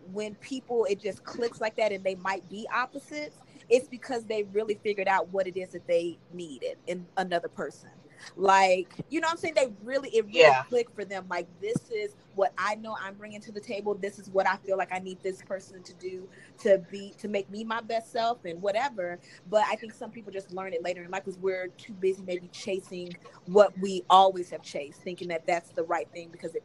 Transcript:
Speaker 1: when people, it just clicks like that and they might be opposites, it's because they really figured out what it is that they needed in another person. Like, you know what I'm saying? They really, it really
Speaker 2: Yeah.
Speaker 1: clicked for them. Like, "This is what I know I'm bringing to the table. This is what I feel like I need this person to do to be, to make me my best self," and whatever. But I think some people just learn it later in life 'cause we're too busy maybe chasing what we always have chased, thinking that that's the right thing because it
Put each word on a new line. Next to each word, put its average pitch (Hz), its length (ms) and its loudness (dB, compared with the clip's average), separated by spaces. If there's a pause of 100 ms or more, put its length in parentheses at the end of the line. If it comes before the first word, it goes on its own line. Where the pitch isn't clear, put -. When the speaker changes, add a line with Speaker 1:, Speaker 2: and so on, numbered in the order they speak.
(140)
Speaker 1:
when 208 220 -6
people, 240 500 -2
it 196 140 0
just 196 240 -8
clicks 233 380 -6
like 220 160 -2
that 214 140 2
and 190 120 -4
they 190 120 0
might 185 340 -4
be 208 240 -10
opposites, 285 640 -6 (320)
it's 254 180 6
because 240 380 -8
they 214 180 -2
really 208 400 -2
figured 202 240 -2
out 180 220 2
what 190 180 -2
it 180 100 -8
is 185 140 -6
that 175 160 -12
they 170 320 0 (140)
needed 165 440 -10 (100)
in 175 200 -8 (100)
another 175 320 -2
person. - 400 -10 (480)
Like, 190 560 6 (160)
you 302 120 -4
know 320 60 -2
what 330 60 0
I'm 349 40 -6
saying? 330 180 -6
They 262 180 2 (100)
really, 262 260 -4
it 220 160 2
really 202 140 4
Speaker 2:
Yeah. 135 300 8
Speaker 1:
clicked 240 260 -2
for 202 100 -8
them. 190 240 -10
Like, 175 180 -4 (140)
"This 214 300 -6
is 208 240 -6 (200)
what 190 220 2
I 202 180 0
know 220 240 -10
I'm 196 160 -10
bringing 208 260 -16
to 226 100 -18
the 208 80 -12
table. 208 360 -4
This 196 240 -8
is 196 100 -18
what 190 180 2
I 190 100 2
feel 190 200 -2
like 180 160 -4
I 185 60 -4
need 185 240 -12
this 185 180 -6
person 185 420 -12
to - 120 -20
do 185 340 -12 (300)
to 196 200 6 (100)
be, 202 300 -14
to 220 80 -10
make 196 220 -4
me 208 140 -10
my 226 180 -4
best 226 300 -6
self," 233 340 -2
and 170 160 -10
whatever. 196 580 -2 (300)
But 208 180 4
I 214 80 -2
think 220 180 -10
some 220 180 -12
people 208 200 -16
just 190 200 -10
learn 185 220 -8
it 170 100 -4
later 180 200 -6
in 175 80 -14
life 190 140 -6
'cause 185 120 -10
we're 185 320 -2
too - 240 -18
busy 190 300 -2
maybe 180 260 -6
chasing 180 680 -8 (300)
what 190 340 10
we 190 300 -2
always 190 420 8
have 160 120 -8
chased, 147 380 -10
thinking 180 280 -8
that 165 160 -6
that's 175 260 -2
the 170 120 -4
right 165 280 -2
thing 170 180 -14
because 165 260 -12
it 151 100 -6